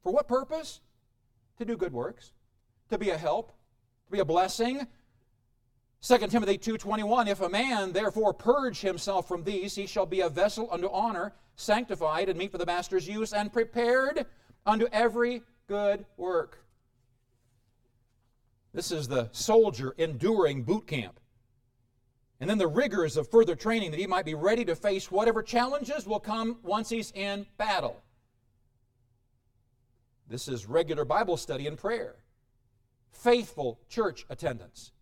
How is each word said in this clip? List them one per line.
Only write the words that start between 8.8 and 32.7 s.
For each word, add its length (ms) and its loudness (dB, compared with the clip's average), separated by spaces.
himself 460 -2
from 160 -6
these, 320 -4
he 120 -6
shall 200 0
be 140 -2
a 80 2
vessel 420 0
unto 180 -2
honor, 460 -2
sanctified, 720 0
and 100 -2
meet 140 -6
for 60 -10
the 80 -2
master's 420 -2
use, 240 -4
and 200 -2
prepared 720 2
unto 280 4
every 500 2
good 400 0
work." 480 -2
This 200 -6
is 160 -4
the 240 -2
soldier 640 4
enduring 680 2
boot 240 -2
camp. 320 -6
And 120 -4
then 80 2
the 100 2
rigors 480 0
of 140 -2
further 260 8
training 360 -2
that 60 -4
he 80 -2
might 200 0
be 80 -4
ready 320 2
to 100 0
face 340 -2
whatever 320 2
challenges 640 -2
will 140 -2
come 420 -4
once 280 -4
he's 220 -4
in 340 -6
battle. 460 -2
This 180 -10
is 200 -6
regular 400 0
Bible 320 0
study 280 -8
and 120 -8
prayer. 380 -6